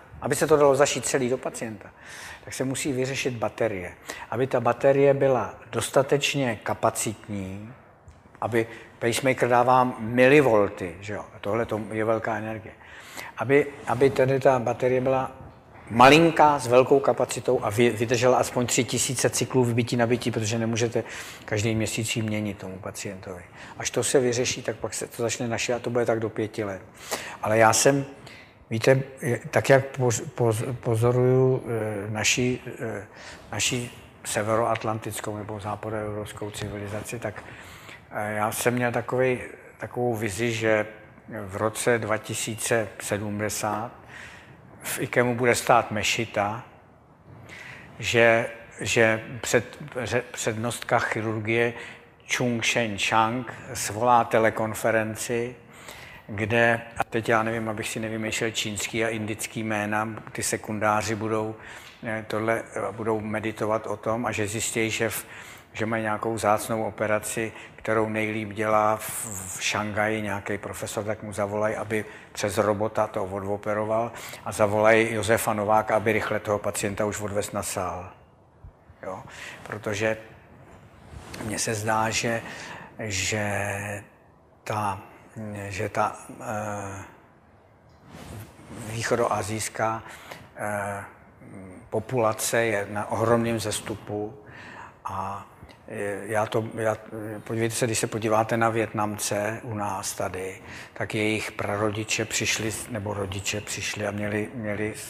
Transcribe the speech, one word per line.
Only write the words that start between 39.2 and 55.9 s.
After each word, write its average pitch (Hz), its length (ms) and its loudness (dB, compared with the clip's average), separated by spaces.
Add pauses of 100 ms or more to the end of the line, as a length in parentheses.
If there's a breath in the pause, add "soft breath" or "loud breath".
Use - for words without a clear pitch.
takovou 123 380 -2
vizi, 113 360 -2
že 110 340 2 (600)
v 92 100 -10
roce 110 440 2
dva 110 180 0
tisíce 110 720 -2 (120)
sedmdesát 104 920 -4 (920 loud breath)
v - 180 -6
ikemu 123 340 2
bude 120 200 4
stát 117 360 4
mešita, 107 720 -2 (1400 loud breath)
že, 117 500 6 (320)
že 113 420 4 (180)
před-, - 360 0 (260)
ře-, 113 280 -2
přednostka 117 680 -2
chirurgie 113 760 0 (540 loud breath)
Chung 120 380 -2
Shen 110 320 0
Chang 113 560 2 (200)
svolá 117 500 4
telekonferenci, 110 1300 0 (720 loud breath)